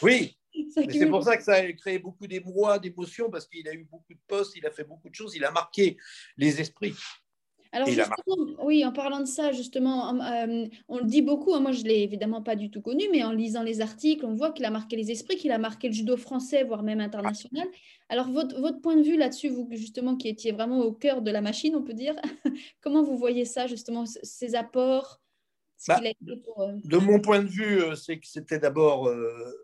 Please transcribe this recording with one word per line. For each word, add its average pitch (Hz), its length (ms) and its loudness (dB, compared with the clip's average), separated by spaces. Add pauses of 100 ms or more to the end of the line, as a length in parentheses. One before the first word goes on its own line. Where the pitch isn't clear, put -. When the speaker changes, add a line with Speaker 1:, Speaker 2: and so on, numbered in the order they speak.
Speaker 1:
Oui, 240 340 4 (160)
Speaker 2:
<laughs> 302 220 -8
Ça 320 60 2
Speaker 1:
mais 269 60 4
c'est 294 60 -6
Speaker 2:
cumule 302 180 6
Speaker 1:
pour 190 100 4
Speaker 2:
beaucoup. 240 100 4
Speaker 1:
ça 226 60 6
que 226 80 -2
ça 202 100 6
a 185 180 4
créé 185 260 -4
beaucoup 185 280 -14
d'émoi, 185 520 2
d'émotion, 180 520 -6
parce 165 160 -10
qu'il 165 220 -16
a 156 40 -10
eu 160 180 -14
beaucoup 165 220 -20
de 165 140 -20
postes, 196 300 -2
il 156 100 -6
a 151 40 -2
fait 151 140 -10
beaucoup 156 240 -20
de - 60 -20
choses, 214 220 -12
il 143 80 -4
a 147 60 2
marqué 170 460 2 (400)
les 143 240 2
esprits. 170 340 -6 (760)
Speaker 2:
Alors 262 180 0
Speaker 1:
Et - 40 2
il - 80 2
a - 40 4
Speaker 2:
justement, 370 420 -2
Speaker 1:
marqué. - 180 -10
Speaker 2:
oui, 294 200 6
en 247 80 -2
parlant 277 280 -4
de 269 60 -4
ça, 294 260 -2
justement, 254 560 -2
en, 247 120 -2
euh, 233 460 -2 (220)
on 247 100 -6
le 247 60 -4
dit 262 180 4
beaucoup, 294 320 2
hein, 285 60 2
moi 269 120 2
je 226 120 -2
l'ai 220 180 4
évidemment 208 400 -4
pas 220 140 -2
du 208 140 -6
tout 208 120 -12
connu, 277 280 -2
mais 294 140 2
en 226 80 -2
lisant 226 300 -2
les 226 180 -4
articles, 302 460 0
on 220 80 -4
voit 294 180 0
qu'il 311 140 -6
a 214 40 0
marqué 220 260 -6
les 220 140 -4
esprits, 233 260 -4
qu'il 302 160 -2
a 226 60 0
marqué 220 300 -4
le 220 60 -4
judo 220 220 0
français, 254 480 0
voire 220 180 -4
même 214 180 0
international. 214 640 -4 (440)
Alors 254 200 -2
votre, 262 300 -2
votre 302 200 -2
point 330 160 2
de 302 60 8
vue 311 140 4
là-dessus, 277 340 0
vous 247 200 -6
justement 233 460 -4
qui 247 120 -4
étiez 220 240 -4
vraiment 233 280 -2
au 226 120 2
cœur 262 300 0
de 214 80 -2
la 208 100 0
machine, 302 360 -2
on 262 80 -2
peut 226 100 -10
dire, 277 220 -4
<laughs> - 680 -6
comment 302 220 4
vous 269 120 -2
voyez 240 280 0
ça 247 240 -4
justement, 233 360 -6
c-, 226 200 -10
ses 233 320 -8
apports, 254 640 0 (580)
ce - 120 -16
Speaker 1:
Bah, 165 60 6
Speaker 2:
qu'il 233 120 2
a - 20 -4
été 233 340 -10
pour, 208 180 -8
euh 202 120 -4 (100)
Speaker 1:
de 156 140 2
mon 202 220 8
point 202 220 6
de 202 60 -2
vue, 196 340 2
euh, 160 140 0
c'est 160 240 -8
que - 80 -20
c'était 156 320 -6
d'abord, 147 480 4
euh, 117 240 -2 (320)